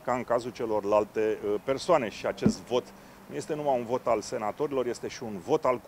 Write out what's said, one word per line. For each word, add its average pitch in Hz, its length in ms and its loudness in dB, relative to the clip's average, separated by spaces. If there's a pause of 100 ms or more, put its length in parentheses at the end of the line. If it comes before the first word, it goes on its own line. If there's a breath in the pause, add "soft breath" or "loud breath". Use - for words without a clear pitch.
ca 123 100 -2
în 123 100 -2
cazul 120 280 0
celorlalte, 107 960 2
uh, 104 180 0
persoane. 135 460 2
Și - 160 -6
acest - 360 0
vot 123 220 0 (420 loud breath)
nu - 100 -12
este 147 200 -6
numai 147 220 2
un 120 80 -4
vot 120 220 -2
al 110 140 4
senatorilor, 127 640 -2
este 117 220 -4
și - 160 -12
un 110 140 -6
vot 131 280 0
al 123 220 2